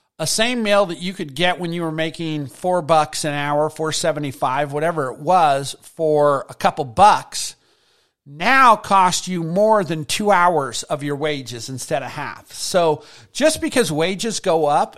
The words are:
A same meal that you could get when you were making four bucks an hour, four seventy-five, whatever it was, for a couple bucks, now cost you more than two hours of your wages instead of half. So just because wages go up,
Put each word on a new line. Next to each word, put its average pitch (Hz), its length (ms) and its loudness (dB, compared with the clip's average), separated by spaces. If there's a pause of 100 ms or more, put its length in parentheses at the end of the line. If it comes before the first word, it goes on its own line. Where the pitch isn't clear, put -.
(180)
A 160 80 -6
same 233 360 -2
meal 202 240 4
that 170 140 -8
you 180 140 -6
could 147 200 -10
get 175 240 0
when 170 140 -6
you 175 100 -6
were 160 80 -4
making 156 560 -6
four 180 340 -4
bucks 156 440 0
an 147 80 -2
hour, 147 380 -2
four 156 220 -6
seventy-five, 147 800 -2
whatever 147 360 -2
it 120 100 -10
was, 147 640 2
for 147 680 2
a - 60 -16
couple 165 300 0
bucks, 151 680 2 (720)
now 226 500 4
cost 190 520 2
you 180 140 -4
more 202 420 2
than 156 200 -6
two 208 260 -2
hours 175 540 2
of 139 180 -6
your 143 140 -6
wages 131 520 -6
instead 135 340 -6
of 120 80 -10
half. 131 420 -12
So 165 520 0 (280)
just 311 280 2
because 240 300 0
wages 185 500 -4
go 165 260 2
up, 170 320 0